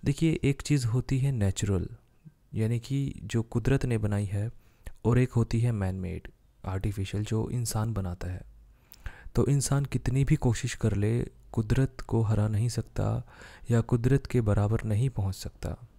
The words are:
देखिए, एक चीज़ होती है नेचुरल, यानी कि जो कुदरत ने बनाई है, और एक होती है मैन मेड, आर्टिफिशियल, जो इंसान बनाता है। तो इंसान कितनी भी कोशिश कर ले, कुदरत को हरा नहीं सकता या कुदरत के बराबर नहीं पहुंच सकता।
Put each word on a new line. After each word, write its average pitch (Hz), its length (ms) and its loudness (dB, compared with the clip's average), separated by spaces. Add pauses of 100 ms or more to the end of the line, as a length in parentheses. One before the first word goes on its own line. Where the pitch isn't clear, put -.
देखिए, 156 400 2
एक - 180 0
चीज़ 139 240 2
होती 123 320 0
है 135 140 0
नेचुरल, 98 560 0 (640)
यानी 113 240 0
कि 135 460 -4
जो 110 180 -2
कुदरत 127 440 2
ने 120 120 0
बनाई 104 260 0
है, 104 260 -4 (540)
और 117 140 6
एक 127 140 2
होती 113 280 2
है 120 120 2
मैन 95 220 0
मेड, 90 340 -6 (360)
आर्टिफिशियल, 98 600 -4
जो 110 260 -2
इंसान 113 420 -2
बनाता 90 360 -4
है। 90 140 -8 (920)
तो 117 120 4
इंसान 139 380 2
कितनी 131 400 0
भी 156 120 4
कोशिश 120 380 0
कर 107 220 0
ले, 110 300 0 (260)
कुदरत 117 480 0
को 113 220 0
हरा 107 260 2
नहीं 110 200 0
सकता 110 600 -4 (420)
या 117 100 6
कुदरत 123 460 2
के 127 140 2
बराबर 104 440 2
नहीं 110 260 0
पहुंच 95 240 -2
सकता। - 420 -8 (220)